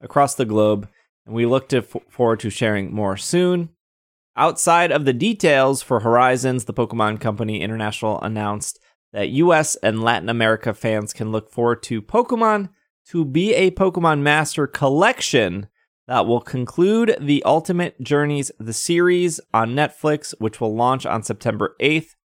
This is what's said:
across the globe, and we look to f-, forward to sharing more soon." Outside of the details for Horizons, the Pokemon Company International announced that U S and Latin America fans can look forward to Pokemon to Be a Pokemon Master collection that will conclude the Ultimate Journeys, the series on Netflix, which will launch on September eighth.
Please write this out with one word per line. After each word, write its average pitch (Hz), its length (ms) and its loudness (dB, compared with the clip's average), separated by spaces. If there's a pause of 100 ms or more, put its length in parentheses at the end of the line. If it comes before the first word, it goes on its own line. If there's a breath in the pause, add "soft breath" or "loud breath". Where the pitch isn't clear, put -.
across 135 340 0
the 135 80 0
globe, 107 460 2 (360)
and 110 80 -16
we 117 120 0
look 127 240 0
to 135 80 2
f-, - 180 -4 (140)
forward 113 320 0
to 113 80 -4
sharing 104 440 -2
more 98 220 -2
soon." 175 540 -2 (680)
Outside 170 580 2
of 151 100 0
the 135 80 2
details 139 720 2
for 120 180 0
Horizons, 127 640 2
the 101 100 -10
Pokemon 110 460 -2
Company 110 400 -4
International 107 640 -4
announced 104 580 -6 (320)
that 104 180 -4
U 165 240 4
S 151 240 2
and 110 240 0
Latin 113 280 0
America 113 440 0
fans 107 380 -4
can 110 220 -8
look 107 180 -6
forward 120 320 -2
to 110 180 -6
Pokemon 220 680 -2 (380)
to 165 180 -2
Be 170 280 0
a 185 180 4
Pokemon 175 500 0
Master 147 440 0
collection 135 1000 0 (400)
that 120 180 2
will 117 140 2
conclude 196 800 0
the 143 240 0
Ultimate 170 580 0
Journeys, 147 560 0
the 110 140 -12
series 175 720 0 (120)
on 113 220 0
Netflix, 151 640 -2
which 110 220 -4
will 110 120 -2
launch 123 320 0
on 110 160 -2
September 107 600 -4
eighth. 156 340 0 (120)